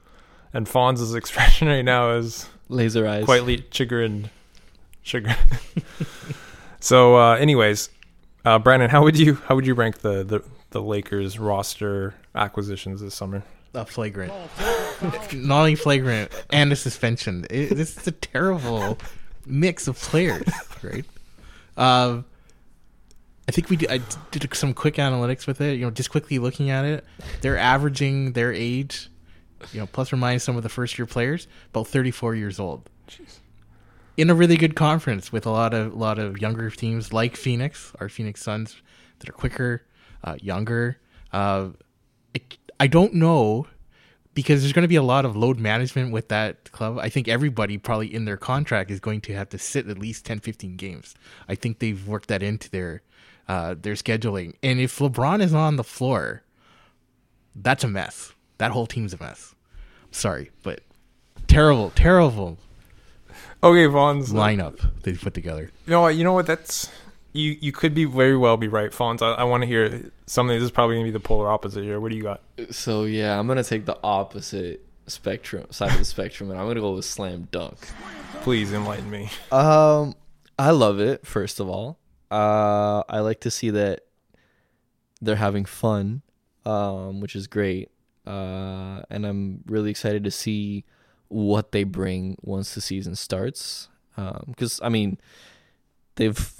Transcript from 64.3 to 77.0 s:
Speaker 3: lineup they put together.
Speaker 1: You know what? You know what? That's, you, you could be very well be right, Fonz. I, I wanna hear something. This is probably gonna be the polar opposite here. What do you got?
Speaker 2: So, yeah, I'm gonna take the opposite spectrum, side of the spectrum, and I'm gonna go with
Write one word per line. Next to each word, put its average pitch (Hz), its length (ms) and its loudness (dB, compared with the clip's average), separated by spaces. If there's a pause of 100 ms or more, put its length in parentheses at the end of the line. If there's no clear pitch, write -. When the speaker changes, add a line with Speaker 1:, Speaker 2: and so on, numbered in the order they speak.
Speaker 3:
lineup 104 480 0 (220)
they 92 120 -4
put 90 200 -8
together. 80 380 -10 (140)
Speaker 1:
You 160 60 -2
know 170 100 6
what? 160 140 4
You 165 80 0
know 185 100 4
what? 180 120 2
That's, - 460 -6 (420)
you, 151 260 -2
you 147 120 -6
could 151 240 0
be 160 100 2
very 131 320 4
well 117 180 6
be 113 120 -2
right, 107 240 -2
Fonz. 117 300 -2
I, 113 120 2
I 117 120 -2
wanna 123 200 2
hear 117 460 0 (160)
something. 123 280 0
This 117 80 0
is 120 80 -2
probably 117 240 2
gonna 113 100 -2
be 113 60 -4
the 107 80 -4
polar 104 300 2
opposite 101 340 -4
here. 104 160 -6
What 113 120 -6
do 110 60 -8
you 107 60 -8
got? 101 180 -8 (280)
Speaker 2:
So, 107 360 -4
yeah, 107 320 -2
I'm 107 100 -2
gonna 131 160 0
take 110 220 -4
the - 180 -6
opposite 98 800 -6 (220)
spectrum, - 640 -10
side 101 200 -2
of - 60 6
the 95 80 8
spectrum, 98 460 -8
and 92 80 -10
I'm 98 80 -6
gonna 117 140 -4
go 101 120 -2
with 92 120 -6